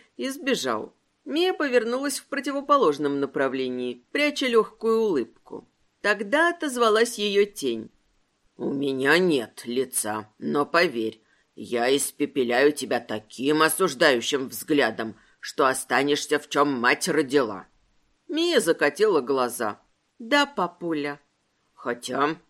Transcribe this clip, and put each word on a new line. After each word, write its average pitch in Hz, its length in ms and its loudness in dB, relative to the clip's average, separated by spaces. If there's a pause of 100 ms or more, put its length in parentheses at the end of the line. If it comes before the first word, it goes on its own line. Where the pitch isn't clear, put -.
(160)
и 247 120 -6
сбежал. 202 640 -4 (300)
Мия 349 280 0
повернулась 262 640 0
в - 80 -16
противоположном 254 920 2
направлении, 127 920 -4
пряча 294 360 -2
легкую 226 540 0
улыбку. - 680 -4 (320)
Тогда 214 500 0
отозвалась 240 680 0
ее 202 260 2
тень. 117 460 -6 (640)
«У - 160 -4
меня 139 460 2
нет 151 460 0
лица, 117 760 -4
но - 280 -2
поверь, 117 560 0 (320)
я 120 400 0
испепеляю 139 800 2
тебя 123 280 -4
таким 135 640 -2
осуждающим 143 880 2
взглядом, 113 680 -2 (240)
что - 260 -2
останешься, 143 720 0
в - 100 -10
чем 147 240 2
мать 123 360 2
родила». 131 580 0 (640)
Мия 330 320 0
закатила 165 600 2
глаза. 120 600 -2 (400)
«Да, 277 260 2
папуля». 165 760 -6 (540)
«Хотя, 131 640 -4 (140)